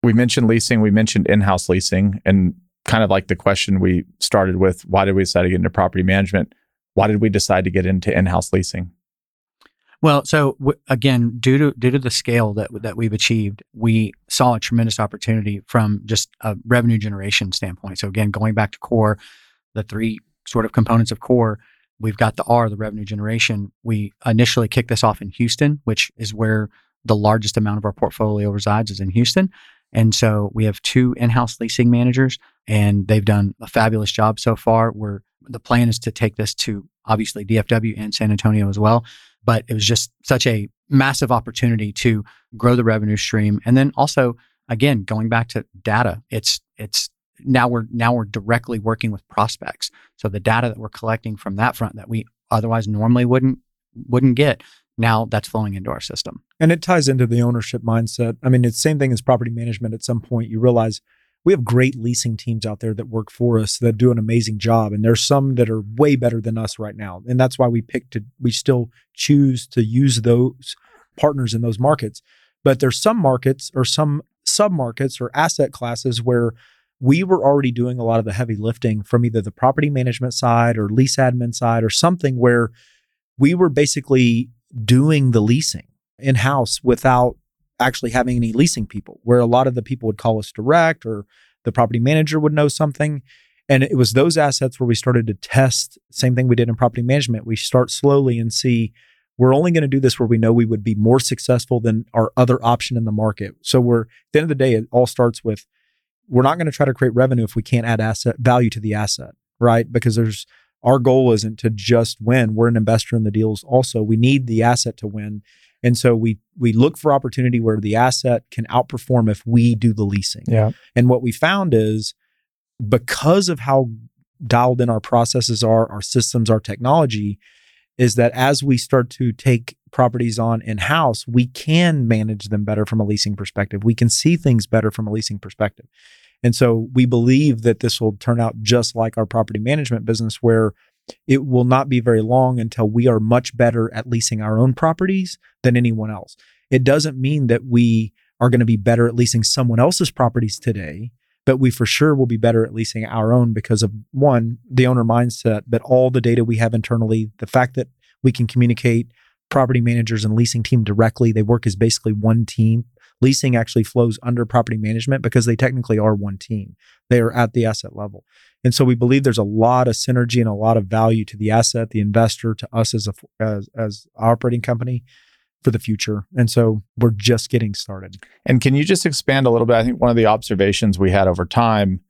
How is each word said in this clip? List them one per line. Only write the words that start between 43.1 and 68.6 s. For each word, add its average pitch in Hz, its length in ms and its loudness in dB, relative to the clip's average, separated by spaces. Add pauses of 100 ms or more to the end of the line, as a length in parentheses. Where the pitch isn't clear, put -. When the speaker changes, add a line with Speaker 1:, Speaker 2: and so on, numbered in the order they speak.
Speaker 2:
stream. 104 480 0
And 120 140 4
then 139 180 2
also, 127 420 0 (300)
again, 117 360 0
going 110 260 -4
back 117 200 0
to - 160 -8 (160)
data, 110 480 -2
it's, - 300 -4 (180)
it's - 320 -8 (300)
now 131 280 2
we're, 120 240 -2
now 120 220 0
we're 117 120 -2
directly 113 540 -4
working 110 320 -4
with 101 160 -12
prospects. - 640 -6 (240)
So - 140 -6
the 98 100 -6
data 117 300 0
that 110 80 -10
we're 110 120 -14
collecting 113 480 -6
from 98 200 -10
that 117 180 -2
front - 200 -6
that 104 140 -18
we 110 160 -6 (240)
otherwise 113 380 -2
normally 113 380 2
wouldn't, 127 340 0 (340)
wouldn't 123 420 0
get, 143 280 0 (340)
now 113 280 2
that's 110 240 -4
flowing 107 240 -4
into 92 180 -8
our - 100 -8
system. - 400 -12 (180)
Speaker 3:
And 165 120 4
it 165 100 0
ties 165 260 0
into 127 200 2
the 117 140 0
ownership 120 400 -4
mindset. 113 600 -2
I 131 80 -2
mean, 127 140 4
it's 117 140 0
the - 40 -6
same 156 160 -2
thing 135 140 0
as 110 100 -2
property 120 300 0
management. 117 420 -6
At 117 100 -14
some 117 180 -4
point, 113 280 -6
you 110 100 -6
realize 113 420 2 (420)
we 185 100 4
have 135 120 -2
great 127 300 2
leasing 117 420 -4
teams 113 280 -6
out 107 140 -8
there 110 140 -6
that 110 160 -10
work 110 200 -6
for 120 300 0
us 107 200 -4
that 117 180 0
do 123 120 4
an 120 80 0
amazing 110 400 0
job. 110 360 2
And 104 100 -2
there's 113 180 4
some 139 340 0
that 120 140 0
are 110 140 -4 (140)
way 147 180 4
better 120 240 -2
than 110 180 -6
us 110 220 -8
right 104 160 -12
now. 95 320 -14
And 123 100 -2
that's 127 220 0
why 127 80 4
we 117 140 0
pick - 300 -8
to, 107 120 -8 (160)
we 120 120 -4
still 120 380 -2 (240)